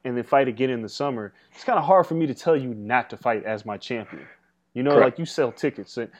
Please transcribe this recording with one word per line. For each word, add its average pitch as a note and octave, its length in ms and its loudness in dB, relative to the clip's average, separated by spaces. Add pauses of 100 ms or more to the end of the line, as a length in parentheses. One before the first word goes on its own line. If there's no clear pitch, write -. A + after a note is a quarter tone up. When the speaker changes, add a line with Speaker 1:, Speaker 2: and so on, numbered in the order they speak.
Speaker 1:
and B2 120 -4
then A#2+ 80 -4
fight C#3 240 2
again B2+ 220 -2
in B2 120 -4
the G#2+ 60 -10
summer, A#2 440 -6 (220)
it's - 100 -20
kinda A3+ 160 2
hard F3+ 260 6
for - 80 -6
me E3 120 0
to C3 80 -4
tell E3 220 2
you B2+ 180 -4
not A2+ 360 0
to A2+ 60 -10
fight A2+ 280 -2
as G#2+ 220 -6
my G#2 120 -8
champion. F#2+ 480 -10 (480)
You - 80 -4
know, C#3 100 2
Speaker 2:
Correct. B2+ 120 8
Speaker 1:
like, B2 140 0
you E3 80 -4
sell C3+ 260 -2
tickets. - 460 -6
And, A#2 220 -8